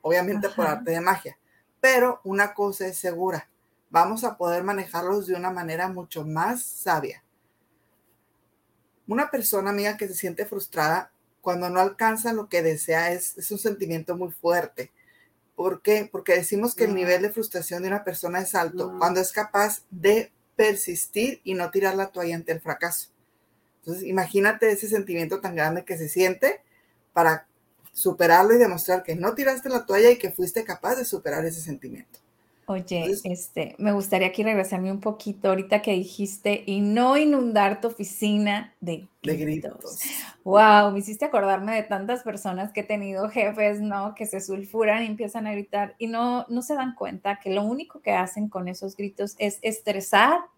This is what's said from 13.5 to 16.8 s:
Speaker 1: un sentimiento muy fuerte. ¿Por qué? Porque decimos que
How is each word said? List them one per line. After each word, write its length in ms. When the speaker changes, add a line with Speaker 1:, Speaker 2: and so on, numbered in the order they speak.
Speaker 1:
un 80
sentimiento 580
muy 140
fuerte. 600
¿Por 260
qué? 300
Porque 220
decimos 420
que 80